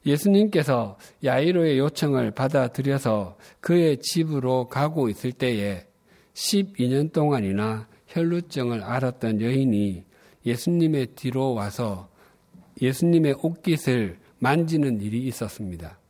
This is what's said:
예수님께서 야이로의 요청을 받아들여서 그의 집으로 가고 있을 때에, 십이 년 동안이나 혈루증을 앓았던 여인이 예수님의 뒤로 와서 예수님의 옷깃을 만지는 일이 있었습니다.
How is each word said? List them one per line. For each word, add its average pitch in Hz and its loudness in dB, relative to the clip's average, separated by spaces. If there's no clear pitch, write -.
예수님께서 147 2
야이로의 147 2
요청을 139 0
받아들여서 131 -2
그의 165 4
집으로 131 -2
가고 143 0
있을 123 -6
때에, 101 -4
십이 196 -2
년 147 0
동안이나 110 0
혈루증을 165 -2
앓았던 117 -2
여인이 110 0
예수님의 151 0
뒤로 131 -2
와서 101 -6
예수님의 147 2
옷깃을 135 0
만지는 147 0
일이 110 -4
있었습니다. 90 -10